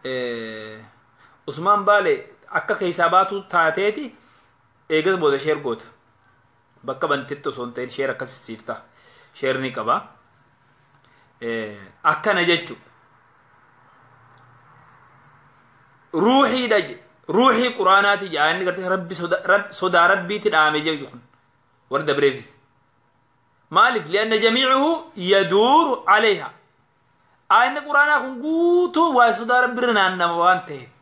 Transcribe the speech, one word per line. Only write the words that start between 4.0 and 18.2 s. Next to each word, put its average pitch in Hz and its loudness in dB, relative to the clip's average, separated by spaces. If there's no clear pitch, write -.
eegas 160 0
booda 143 2
sheer 147 -2
goota. 123 -8
Bakka 135 -6
bantetti 139 -6
osoo 127 -10
hin 120 -14
ta'in 123 -10
sheer 135 -4
akkas - -12
siif 110 -16
ta'a. 113 -12
Sheer 131 -2
ni 131 -6
qaba. 120 -2
Eh, 110 -8
akkana 175 0
jechu. 170 -2
Ruuxiidha 240 2
je, 131 -16
ruuxii 240 2
Qur'aanaati 196 2